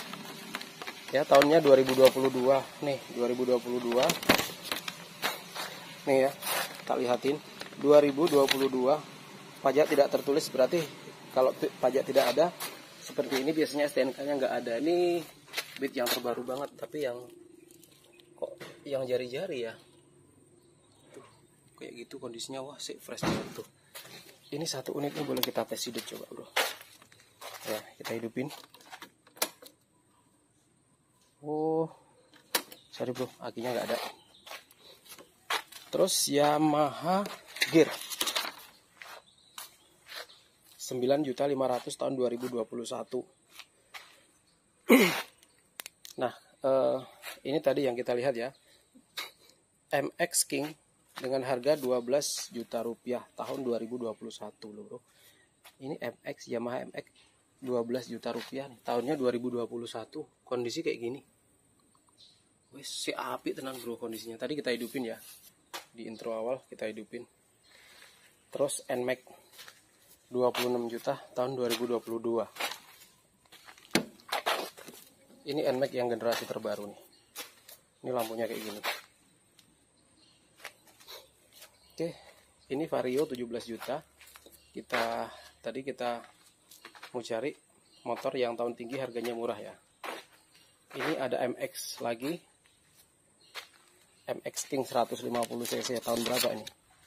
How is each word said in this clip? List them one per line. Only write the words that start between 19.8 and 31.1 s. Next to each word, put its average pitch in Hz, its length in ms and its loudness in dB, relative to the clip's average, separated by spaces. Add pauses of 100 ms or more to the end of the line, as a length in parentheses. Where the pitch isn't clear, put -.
Tuh, - 80 -18 (560)
kayak 117 240 -12
gitu 131 160 -12
kondisinya. 127 400 -8
Wah, 143 160 -10
sih - 240 -10
fresh - 240 -8
banget - 400 -2
tuh. - 40 -16 (840)
Ini 151 160 -4
satu - 320 -6
unit 143 160 -2
ini 151 80 -2
boleh 131 160 0
kita 120 240 -4
tes - 240 -8
hidup 117 160 -10
coba, - 240 -14
bro. - 180 -16 (1160)
Ya, 107 160 -4 (160)
kita - 240 -8
hidupin. 123 320 -6 (3000)